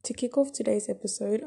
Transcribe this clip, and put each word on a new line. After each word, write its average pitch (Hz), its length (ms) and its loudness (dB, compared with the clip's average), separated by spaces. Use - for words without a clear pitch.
To - 100 -6
kick 247 240 -4
off 277 160 4
today's 214 360 0
episode, 208 580 -2